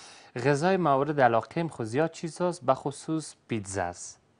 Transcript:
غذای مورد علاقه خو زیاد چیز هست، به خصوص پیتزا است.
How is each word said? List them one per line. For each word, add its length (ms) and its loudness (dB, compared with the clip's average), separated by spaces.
غذای 320 4
مورد 440 2
علاقه 460 4
خو 160 -8
زیاد 280 0
چیز 300 -10
هست، 240 -2
به 80 4
خصوص 600 -6
پیتزا 360 -4
است. 340 -8